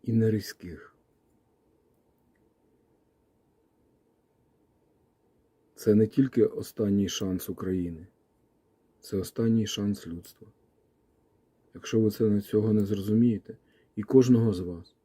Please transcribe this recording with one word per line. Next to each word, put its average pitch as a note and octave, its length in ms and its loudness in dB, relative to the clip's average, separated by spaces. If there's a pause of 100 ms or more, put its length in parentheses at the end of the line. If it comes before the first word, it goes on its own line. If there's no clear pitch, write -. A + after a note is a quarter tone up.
і A#2 100 -4
не A2+ 180 2
різких. - 640 -8 (4000)
Це G#2+ 180 2
не A2 120 4
тільки B2 380 2
останній G2+ 640 -2
шанс F#2 400 -6
України. F2 580 -6 (920)
Це - 180 -8
останній A2+ 500 0
шанс G2+ 400 -4
людства. F2 400 -16 (1300)
Якщо - 260 -2
ви G#2+ 120 2
це, G#2 300 0
цього G#2+ 320 0
не G#2+ 120 2
зрозумієте, G#2+ 720 0 (380)
і G#2+ 80 -6
кожного A#2+ 500 6
з F2+ 60 -4
вас F2 460 -12